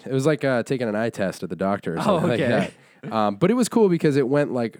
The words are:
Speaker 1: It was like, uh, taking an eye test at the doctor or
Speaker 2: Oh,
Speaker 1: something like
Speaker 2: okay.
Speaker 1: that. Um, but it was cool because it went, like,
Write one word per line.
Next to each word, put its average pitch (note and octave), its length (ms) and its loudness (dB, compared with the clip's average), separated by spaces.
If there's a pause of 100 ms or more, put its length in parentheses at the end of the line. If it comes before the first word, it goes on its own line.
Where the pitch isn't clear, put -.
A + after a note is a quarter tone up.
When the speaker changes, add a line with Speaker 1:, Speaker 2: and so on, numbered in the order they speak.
Speaker 1:
It - 80 -10
was C3+ 140 0
like, D3+ 160 0
uh, C3 200 0
taking B2 260 -2
an G#2 80 -2
eye A2+ 140 0
test F#2+ 320 -4
at F2+ 60 -8
the F2+ 60 -8
doctor F#2+ 400 -2
or E2+ 40 -4
Speaker 2:
Oh, - 40 -4
Speaker 1:
something F3 260 2
like B2 120 0
Speaker 2:
okay. B2+ 80 0
Speaker 1:
that. G#2+ 240 0 (380)
Um, G#2 260 0
but E3+ 120 2
it A#3 60 2
was B3 120 2
cool A3 220 4
because D#3+ 260 2
it C#3 120 2
went, C#3 260 0
like, A#2 260 -4